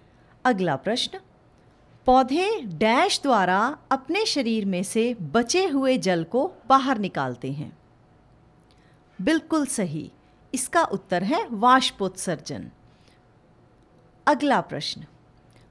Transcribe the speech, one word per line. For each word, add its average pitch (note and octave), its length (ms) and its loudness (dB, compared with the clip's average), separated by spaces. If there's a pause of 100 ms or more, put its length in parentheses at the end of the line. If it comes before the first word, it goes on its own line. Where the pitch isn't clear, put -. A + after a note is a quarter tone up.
(440)
अगला F#3 320 2
प्रश्न, A#3+ 440 -4 (880)
पौधे D#4 540 2
डैश A3+ 640 0
द्वारा G#3+ 560 2 (120)
अपने E4 360 -2
शरीर A3+ 380 -2
में F#3+ 180 -2
से A3+ 320 0
बचे A#3 520 0
हुए C4+ 320 2
जल E3+ 260 0
को C#4+ 280 -2 (160)
बाहर C4 300 4
निकालते C#3 540 -4
हैं। C#3+ 260 -12 (1400)
बिल्कुल D#4 460 0
सही, E3+ 460 -6 (420)
इसका E4 300 0
उत्तर F#3+ 380 -4
है D#4+ 280 -2
वाष्पोत्सर्जन। F#3+ 1200 0 (1600)
अगला C#4 340 2
प्रश्न, - 440 -8 (680)